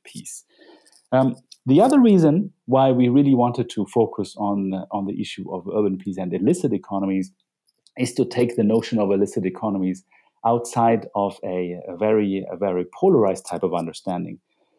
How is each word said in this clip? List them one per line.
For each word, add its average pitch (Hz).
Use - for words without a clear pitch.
peace. -
Um, 131
the 135
other 269
reason 190
why 135
we 123
really 139
wanted 120
to 104
focus -
on, 101
uh, 92
on 98
the -
issue -
of 92
urban 101
peace 95
and 90
illicit 123
economies 98
is 127
to 131
take 120
the 113
notion 110
of 98
illicit 98
economies 95
outside 117
of 101
a, 90
a 87
very, 104
a 90
very 90
polarized 113
type 85
of 87
understanding. 85